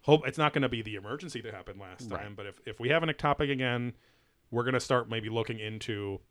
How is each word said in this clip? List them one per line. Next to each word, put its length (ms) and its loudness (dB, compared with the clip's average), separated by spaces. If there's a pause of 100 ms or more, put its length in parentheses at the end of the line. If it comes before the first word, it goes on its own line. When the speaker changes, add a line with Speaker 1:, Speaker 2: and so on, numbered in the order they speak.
Speaker 1:
Hope 220 8
it's 120 -2
not 160 4
gonna 160 2
be 120 -2
the 140 -6
emergency 460 -8
that 120 -10
happened 280 -14
last 280 -14
Speaker 2:
Right. 120 -4
Speaker 1:
time, 140 -10
but 100 -10
if, 200 -14
if 140 -10
we 80 0
have 160 6
an 60 0
ectopic 420 2
again, 400 0 (600)
we're 120 2
gonna 160 4
start 300 2
maybe 180 -4
looking 320 -2
into 720 -6